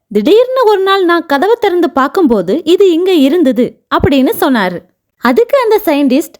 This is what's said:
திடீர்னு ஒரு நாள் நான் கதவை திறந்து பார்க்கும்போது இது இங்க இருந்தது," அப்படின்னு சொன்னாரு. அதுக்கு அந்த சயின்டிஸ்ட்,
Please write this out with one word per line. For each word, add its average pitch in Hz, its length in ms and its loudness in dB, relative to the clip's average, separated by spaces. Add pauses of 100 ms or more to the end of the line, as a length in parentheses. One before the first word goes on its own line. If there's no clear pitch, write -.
திடீர்னு 440 560 0
ஒரு 415 160 2
நாள் 392 220 0
நான் 339 220 -2
கதவை 330 340 0
திறந்து 349 300 0
பார்க்கும்போது 254 760 -2
இது 381 280 2
இங்க 359 200 0
இருந்தது," 269 760 0 (100)
அப்படின்னு 302 440 0
சொன்னாரு. 214 400 -2 (420)
அதுக்கு 466 420 0
அந்த 427 220 0
சயின்டிஸ்ட், 285 540 -2